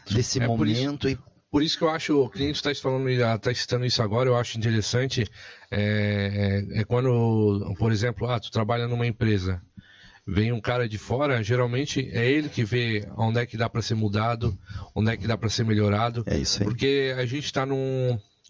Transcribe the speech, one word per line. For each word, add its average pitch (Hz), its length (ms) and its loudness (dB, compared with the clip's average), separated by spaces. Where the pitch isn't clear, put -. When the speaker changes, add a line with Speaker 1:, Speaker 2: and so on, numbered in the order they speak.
Speaker 1:
desse 123 320 0
Speaker 2:
É 120 60 2
por 113 220 2
isso 117 160 2
Speaker 1:
momento 143 240 -2
e 131 100 -2
Speaker 2:
por 147 120 2
isso 160 140 0
que - 80 -2
eu 160 60 2
acho, 147 400 2
que - 80 -10
nem 143 140 -2
tu - 100 -6
tá 143 140 0
falando, 131 300 -2
ah, 113 120 2
tá 120 160 -2
citando 123 320 -2
isso 123 180 0
agora, 117 280 2
eu 120 60 4
acho 117 200 -2
interessante, 117 720 0
é, 101 920 0
é, 113 60 0
é 107 40 0
quando, 113 920 2
por 113 140 2
exemplo, 113 380 -2
ah, 117 100 0
tu - 100 -10
trabalha 120 380 0
numa 120 180 0
empresa, 101 540 0
vem 101 240 2
um 117 120 -2
cara 123 260 0
de 107 80 -6
fora, 123 460 0
geralmente 123 680 0
é 117 180 2
ele 151 180 2
que 120 160 -2
vê 110 420 -2
onde 113 220 2
é 120 40 0
que 117 140 -8
dá 113 100 0
pra 113 140 -4
ser 120 140 -4
mudado, 110 600 0
onde 107 160 2
é 113 80 0
que 98 80 -8
dá 113 100 0
pra 110 140 -2
ser 113 160 0
melhorado. 107 600 2
Speaker 1:
É 82 120 0
isso - 240 0
aí. - 20 0
Speaker 2:
Porque 131 540 0
a 127 80 -2
gente 135 260 -6
tá 135 140 -2
num, 131 520 0